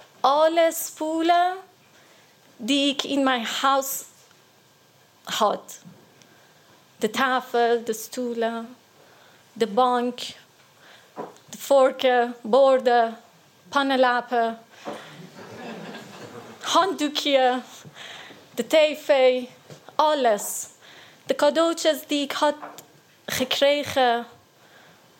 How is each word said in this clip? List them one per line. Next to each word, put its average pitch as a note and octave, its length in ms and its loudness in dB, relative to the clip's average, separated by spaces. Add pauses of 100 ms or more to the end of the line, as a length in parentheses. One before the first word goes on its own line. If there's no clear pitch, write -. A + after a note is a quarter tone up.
(240)
alle D#4+ 500 4
spullen E4+ 840 0 (1000)
die C#4 360 0
ik C4+ 100 -6
in C#4 200 -2
mijn B3 220 0
huis C4+ 580 -2 (1200)
had. - 560 -4 (1160)
De A3 120 -2
tafel, A#3+ 720 0
de A#3 100 -6
stoelen, A#3 800 -8 (800)
de A3 140 -2
bank, B3 520 0 (1300)
de - 80 -20
vorken, B3+ 840 2
borden, A#3+ 800 4 (500)
pannenlappen, B3 920 0 (2000)
handdoekje, C#4+ 1000 0 (920)
de A#3 140 -8
T - 80 2 (240)
V, B3+ 420 4 (540)
alles. C4+ 720 0 (600)
De - 100 -2
cadeautjes D#4 720 2
die C#4+ 160 -2
ik C4+ 80 -6
had D4 240 0 (720)
gekregen, B3+ 1040 0 (920)